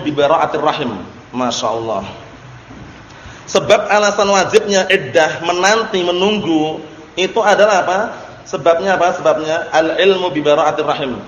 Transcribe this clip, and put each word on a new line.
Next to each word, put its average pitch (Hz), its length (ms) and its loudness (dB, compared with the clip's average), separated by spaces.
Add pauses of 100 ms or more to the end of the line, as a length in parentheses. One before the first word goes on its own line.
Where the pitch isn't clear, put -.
bi 147 80 -2
bara'atir 147 480 2
rahim. 143 320 -2 (400)
Masya 123 400 -4
Allah. 110 320 -4 (1400)
Sebab 202 400 2
alasan 202 400 2
wajibnya 196 560 2
iddah, 160 560 2
menanti, 185 640 0
menunggu, 175 720 0 (400)
itu 196 240 0
adalah 196 400 4
apa? 185 160 0 (480)
Sebabnya 185 500 0
apa? 175 240 2
Sebabnya 156 540 0
al-ilmu 180 580 2
bi 151 80 -4
bara'atir 147 480 2
rahim, 131 400 -4